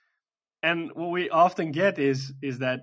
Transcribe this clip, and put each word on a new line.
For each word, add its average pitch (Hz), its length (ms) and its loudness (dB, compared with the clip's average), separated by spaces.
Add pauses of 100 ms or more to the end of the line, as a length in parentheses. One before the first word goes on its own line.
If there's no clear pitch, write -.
(600)
And 165 320 -2
what 170 160 -6
we 180 200 -2
often 170 420 2
get 190 280 2
is, 135 420 0
is 131 180 -4
that 127 240 -2